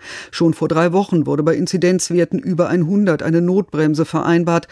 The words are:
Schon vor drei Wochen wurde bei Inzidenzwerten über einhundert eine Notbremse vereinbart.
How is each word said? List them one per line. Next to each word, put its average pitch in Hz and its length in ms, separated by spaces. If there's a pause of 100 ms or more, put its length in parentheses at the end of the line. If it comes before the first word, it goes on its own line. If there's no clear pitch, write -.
(320)
Schon 165 220
vor 165 120
drei 160 260
Wochen 185 320
wurde 143 200
bei 160 100
Inzidenzwerten 175 880
über 175 280
einhundert 175 540
eine 165 200
Notbremse 160 600
vereinbart. 170 680